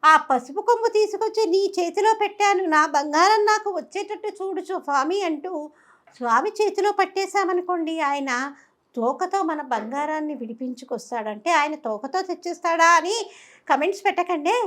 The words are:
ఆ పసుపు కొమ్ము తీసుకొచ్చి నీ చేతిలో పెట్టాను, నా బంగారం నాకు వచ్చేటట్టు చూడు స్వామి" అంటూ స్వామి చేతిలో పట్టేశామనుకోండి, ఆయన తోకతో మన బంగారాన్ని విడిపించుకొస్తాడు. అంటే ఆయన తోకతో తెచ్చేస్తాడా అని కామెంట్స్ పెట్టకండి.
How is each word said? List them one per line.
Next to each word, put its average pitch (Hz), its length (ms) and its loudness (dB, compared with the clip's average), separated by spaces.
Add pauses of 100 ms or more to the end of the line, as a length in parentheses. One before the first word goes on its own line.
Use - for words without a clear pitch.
ఆ 311 120 8
పసుపు 277 440 -2
కొమ్ము 453 260 2
తీసుకొచ్చి 427 600 0
నీ 392 320 2
చేతిలో 370 340 2
పెట్టాను, 403 520 2
నా 311 200 4
బంగారం 311 600 4
నాకు 427 240 2
వచ్చేటట్టు 403 580 -6
చూడు 381 340 -6
స్వామి" 339 640 -2
అంటూ 311 480 -6 (460)
స్వామి 247 340 2 (100)
చేతిలో 415 300 2
పట్టేశామనుకోండి, 359 1080 -2
ఆయన 277 540 -2 (420)
తోకతో 359 480 -2
మన 311 180 -2
బంగారాన్ని 285 720 -4
విడిపించుకొస్తాడు. 233 960 -8
అంటే 214 220 -4
ఆయన 302 240 2
తోకతో 269 460 -6
తెచ్చేస్తాడా 339 640 0
అని 349 460 2 (380)
కామెంట్స్ 311 360 0
పెట్టకండి. 359 600 0